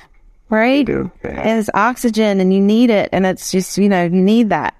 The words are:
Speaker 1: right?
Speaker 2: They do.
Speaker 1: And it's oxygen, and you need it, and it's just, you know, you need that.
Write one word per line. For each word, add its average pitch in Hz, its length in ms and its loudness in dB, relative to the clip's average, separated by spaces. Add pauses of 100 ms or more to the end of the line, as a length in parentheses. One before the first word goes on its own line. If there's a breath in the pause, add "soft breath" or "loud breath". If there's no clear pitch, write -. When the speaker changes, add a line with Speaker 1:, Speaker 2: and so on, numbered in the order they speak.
(500 soft breath)
Speaker 1:
right? 247 380 2
Speaker 2:
They - 60 -4
do. 175 180 -4 (100)
Speaker 1:
And - 380 -4
it's 214 140 -4
oxygen, 220 640 0
and 185 140 2
you 196 80 2
need 220 300 4
it, 202 200 0
and 190 140 0
it's - 260 -4
just, - 260 -4
you 202 120 2
know, 185 140 2
you 175 180 0
need 214 300 2
that. 147 280 -4